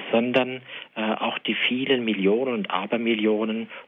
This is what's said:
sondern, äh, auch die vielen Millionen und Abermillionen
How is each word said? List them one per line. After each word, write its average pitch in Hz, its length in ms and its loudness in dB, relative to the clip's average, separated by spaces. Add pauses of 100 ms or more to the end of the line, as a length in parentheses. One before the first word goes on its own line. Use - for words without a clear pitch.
(120)
sondern, 127 500 2 (340)
äh, 110 60 -6
auch 113 380 -2
die 113 160 -2
vielen 127 500 0
Millionen 110 480 2
und 104 160 -2
Abermillionen 110 1000 0 (180)